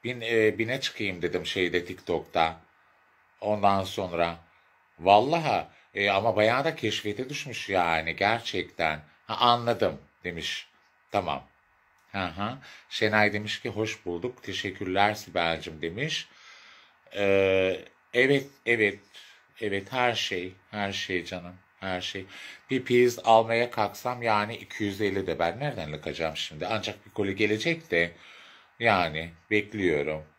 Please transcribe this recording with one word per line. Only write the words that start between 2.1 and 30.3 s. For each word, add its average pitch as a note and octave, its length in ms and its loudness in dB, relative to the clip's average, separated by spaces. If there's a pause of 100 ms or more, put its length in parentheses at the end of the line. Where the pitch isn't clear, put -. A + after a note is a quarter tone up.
Ondan G2+ 420 2
sonra. E2+ 540 -2 (640)
Vallahi, A2 680 4 (300)
e, G2+ 140 2
ama G2+ 260 2
bayağı A#2 300 4
da D#3+ 100 -2
keşfete G#2+ 540 -4
düşmüş C#3 400 -10
yani, E2 460 0
gerçekten. F#2 840 -2 (260)
Ha, A2 120 -6
anladım A#2+ 600 2 (220)
demiş. - 440 -8 (440)
Tamam. E2+ 320 -2 (680)
Hı G2 140 -4
hı. G2+ 320 -6 (320)
Şenay G#2+ 440 2
demiş G#2+ 280 -6
ki, A#2+ 80 -6
"Hoş G#2+ 360 -6
bulduk, F2 380 -6
teşekkürler G2 720 0
Sibel'cim." E2 680 -4
demiş. A2 460 -6 (880)
Ee, F#2+ 640 2 (340)
evet, C3 340 4 (180)
evet, G#2+ 340 2 (640)
evet, G2 320 -4
her B2 220 2
şey, F#2 380 -4 (180)
her G2+ 220 -4
şey F2+ 320 -4
canım, F2+ 300 -10 (240)
her F#2 220 -4
şey. F#2 240 -10 (440)
Bir C3 160 -2
piyiz B2 380 6
almaya A2+ 480 6
kalksam A#2+ 520 -2
yani G#2+ 320 0
iki - 280 -8
yüz G2+ 180 -2
elli G2 260 0
de, E2 120 -4
ben E2+ 200 0
nereden G#2 320 -6
lakacağım D2+ 460 -6
şimdi? D#2+ 300 -8
Ancak G#2+ 380 -6
bir - 60 -20
koli G2 240 -2
gelecek G#2+ 560 -2
de, E2+ 200 2 (680)
yani E2+ 540 2 (180)
bekliyorum. E2+ 760 0 (140)